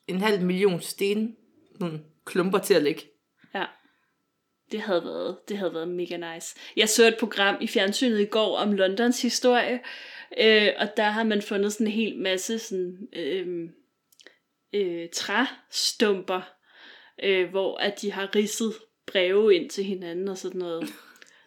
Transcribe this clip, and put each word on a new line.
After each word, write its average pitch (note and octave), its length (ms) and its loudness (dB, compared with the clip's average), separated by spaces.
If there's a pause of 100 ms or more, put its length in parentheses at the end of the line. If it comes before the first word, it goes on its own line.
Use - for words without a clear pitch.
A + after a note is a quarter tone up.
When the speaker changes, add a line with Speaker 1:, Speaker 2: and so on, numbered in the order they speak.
Speaker 1:
en F#3 140 -4
halv G#3 200 2
million F3+ 400 2
sten, G#3+ 540 -2 (440)
sådan D#3 240 -6 (220)
klumper F#3+ 340 0
til G3 140 0
at D#3 100 6
ligge. D3 180 -2 (540)
Speaker 2:
Ja. F#3+ 100 -4 (1040)
Det G#3+ 100 -6
havde F#3 220 -2
været, F3 340 -6 (120)
det G3+ 80 -6
havde F3 160 -4
været E3 140 -6
mega F3 480 -8
nice. - 200 -14 (200)
Jeg G#3+ 140 4
så A3+ 180 8
et A3 120 6
program G3+ 420 2
i A3+ 60 -2
fjernsynet G#3+ 520 2
i G3+ 60 4
går G#3 320 0
om G#3 160 2
Londons G3 480 2
historie, B3 580 2 (600)
øh, G#3+ 280 6 (120)
og G#3+ 80 0 (100)
der A3 120 2
har A3 140 0
man G#3 180 2
fundet G#3 320 -2
sådan A3 140 0
en A3 60 -2
hel A3 240 -2
masse F#3+ 420 -2
sådan, F#3 540 -6
øh, E3+ 560 -6 (1040)
øh, E3+ 400 -2
træstumper, G3+ 1300 -2 (840)
øh, F#3 260 2
hvor F#3+ 280 -2
at G3+ 240 -4
de G3+ 100 -4
har G3 240 -6
ridset G#3+ 380 0 (340)
breve G3 480 4
ind E3 140 -2
til G3 140 -4
hinanden F#3 440 -6
og F#3+ 100 -6
sådan F#3 220 -8
noget. E3 300 -6
Speaker 1:
<laughs> - 40 -16 (540)